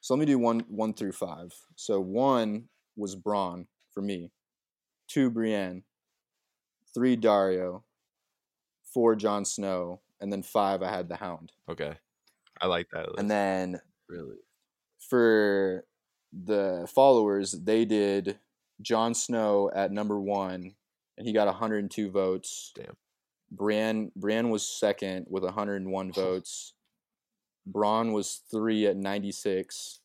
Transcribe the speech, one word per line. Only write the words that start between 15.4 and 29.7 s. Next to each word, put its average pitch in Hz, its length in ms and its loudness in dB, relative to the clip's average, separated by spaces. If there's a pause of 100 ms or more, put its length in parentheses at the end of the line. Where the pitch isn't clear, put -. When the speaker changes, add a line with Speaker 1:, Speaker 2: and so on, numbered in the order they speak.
Speaker 1:
the 92 640 -2
followers, 107 580 6
they 107 320 2
did 101 540 0 (420)
Jon 113 340 0
Snow 107 600 2
at 98 180 0
number 104 280 -2
one, 95 540 -4 (440)
and 113 80 -10
he 110 60 -2
got 104 160 4
a 95 40 2
hundred 107 260 -2
and 101 120 -4
two 104 200 -4
votes. 95 640 -2
Speaker 2:
Damn. - 200 -16 (540)
Speaker 1:
Brienne, 107 680 0
Brienne 110 340 0
was 107 160 0
second 98 640 -2
with 92 160 -4
a 92 80 -2
hundred 104 300 -4
and 95 100 -6
one 95 200 -6
Speaker 2:
<laughs> - 0 -
Speaker 1:
votes. 92 600 -4 (920)
Braun 107 460 0
was 104 380 -4
three 107 360 0
at 98 100 2
ninety-six. 98 1080 -6